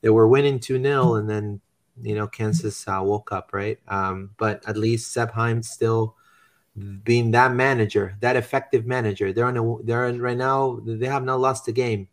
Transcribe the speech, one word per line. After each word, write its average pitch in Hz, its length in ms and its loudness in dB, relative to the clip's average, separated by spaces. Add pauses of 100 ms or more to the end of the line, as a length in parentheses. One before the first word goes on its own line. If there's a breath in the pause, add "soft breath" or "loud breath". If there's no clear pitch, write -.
they 113 80 4
were 110 180 8
winning 135 320 4
two 131 180 -2
nil, 131 380 4
and 107 140 -2
then, 104 320 -4 (400)
you 107 120 -4
know, 107 120 -2
Kansas, 110 600 -4
uh, 95 160 -2
woke 104 300 -2
up, 92 220 -8
right? 101 240 -4 (100)
Um, 95 480 -4
but 107 320 -4
at 104 80 -4
least 113 360 -2
Sepp 117 180 -2
Hines 113 400 -2
still 113 440 0 (880 soft breath)
being 117 280 2
that 123 240 4
manager, 107 680 0
that 123 160 2
effective 131 480 0
manager. 110 480 -2
They're 117 140 0
on 123 100 0
a, 117 260 -2
they're 117 260 0
in, 120 120 -4
right 123 160 -2
now, 131 480 0
they 113 220 -4
have 135 180 -4
not 131 160 -2
lost 131 280 0
a 113 40 -6
game. 110 400 -2